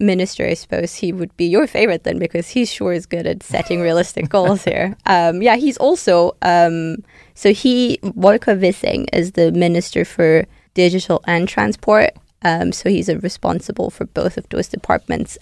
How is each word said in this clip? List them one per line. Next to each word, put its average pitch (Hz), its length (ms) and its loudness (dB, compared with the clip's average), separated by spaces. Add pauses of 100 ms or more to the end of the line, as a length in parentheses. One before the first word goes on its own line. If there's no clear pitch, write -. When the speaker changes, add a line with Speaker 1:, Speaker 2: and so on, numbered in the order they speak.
Speaker 1:
minister, 190 440 0
I 170 100 0
suppose 175 420 -6
he 180 160 -4
would 175 240 -8
be 180 80 -2
your 196 240 2
favorite 196 340 0
then, 175 160 -4
because 170 300 -4
he 247 160 0
sure 196 280 -4
is 180 140 -4
good 170 180 -6
at - 200 -4
setting - 360 -4
realistic 165 480 0
goals 190 360 2
here. 190 360 -2
Speaker 2:
<laughs> - 60 -8
Speaker 1:
Um, 175 340 2
yeah, 233 140 4
he's 262 220 0
also, 190 640 2
um, 165 640 2 (300)
so 196 180 2
he, 247 500 0
Volker 202 540 2
Wissing - 560 -2
is 175 200 -2
the 165 200 2
minister 170 520 0
for 160 400 2 (300)
digital 180 540 2
and 170 200 0
transport. 214 640 2 (320)
Um, 175 300 0
so - 180 -4
he's, 185 180 0
uh, 160 120 -2
responsible - 680 -4
for - 180 -10
both - 300 -4
of - 120 -10
those - 180 -4
departments. - 760 -4